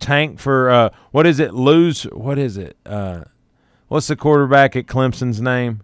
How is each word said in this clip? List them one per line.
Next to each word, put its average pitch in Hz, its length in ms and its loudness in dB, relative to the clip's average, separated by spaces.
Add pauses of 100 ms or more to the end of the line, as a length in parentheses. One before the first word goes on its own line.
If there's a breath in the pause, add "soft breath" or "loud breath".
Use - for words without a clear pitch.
tank 147 380 -2
for, 131 300 0
uh, 120 220 4 (220 soft breath)
what 151 140 4
is 151 140 2
it, 127 140 -2
lose, 151 500 2
what 139 340 -8
is 117 200 -6
it? 87 260 -14
Uh, 95 380 -8 (640)
what's 147 200 -2
the 151 80 -4
quarterback 139 600 4
at 127 100 -6
Clemson's 123 540 -2
name? 123 440 -4